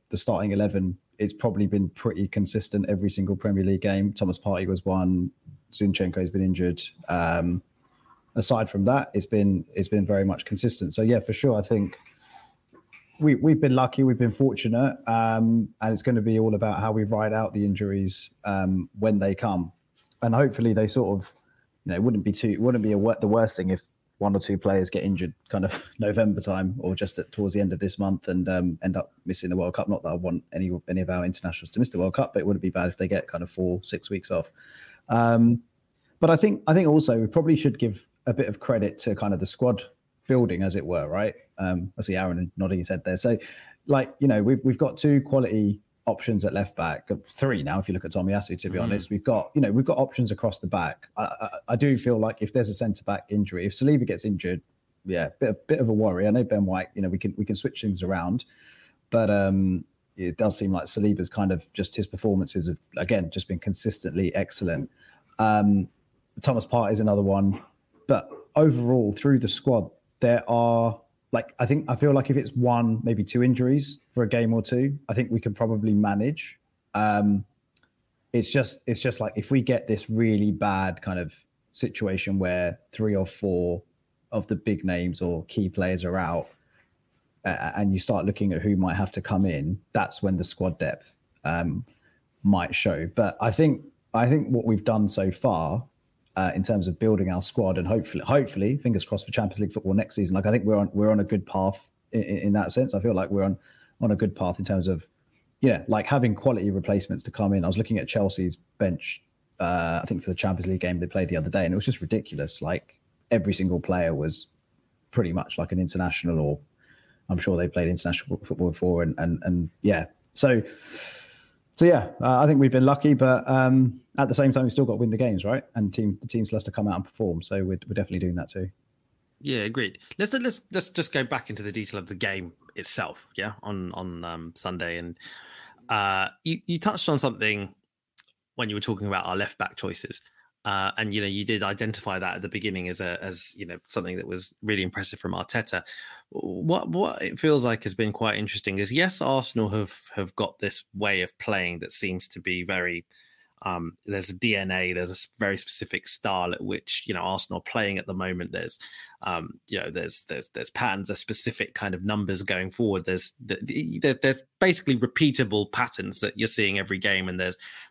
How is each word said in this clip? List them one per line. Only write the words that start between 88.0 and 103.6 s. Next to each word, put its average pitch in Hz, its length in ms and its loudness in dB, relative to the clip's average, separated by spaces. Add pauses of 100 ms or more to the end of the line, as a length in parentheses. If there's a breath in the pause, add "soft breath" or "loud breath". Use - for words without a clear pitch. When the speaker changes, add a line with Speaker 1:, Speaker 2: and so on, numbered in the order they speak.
Speaker 1:
looking 101 280 0
at 82 100 -2
who 104 140 2
might 90 200 2
have 95 160 -2
to - 80 -6
come 95 240 0
in, 82 340 -2 (140)
that's - 300 -2
when 95 140 0
the 85 80 -2
squad 92 340 -4
depth, - 380 -6 (280)
um, 85 400 -2 (580 soft breath)
might 95 320 2
show. 82 400 0
But 107 260 0
I 113 100 2
think, 151 320 4 (320)
I 117 140 4
think 151 200 2
what 120 160 2
we've 107 200 2
done 107 240 2
so 95 220 0
far 90 540 0 (520)
uh, 92 180 0
in 92 80 0
terms 104 240 0
of 87 120 -4
building 101 320 2
our 90 120 -2
squad 95 360 0
and 87 80 -2
hopefully, 110 380 -2
hopefully, 127 520 0
fingers 117 280 0
crossed - 220 -4
for - 60 -12
Champions 107 280 -2
League 98 120 -2
football 95 220 -2
next 110 200 0
season. 95 200 0
Like, 95 120 0
I 107 40 2
think 107 140 2
we're 107 120 4
on, 101 160 2
we're 104 180 4
on 107 100 4
a 101 40 2
good 101 220 -2
path 98 420 -2 (240)
in, 90 100 0
in, 95 160 -2
in 101 140 2
that 95 200 2
sense. 131 220 0
I 98 60 0
feel 110 140 2
like 92 160 -2
we're 98 120 2
on, 95 160 0 (440 soft breath)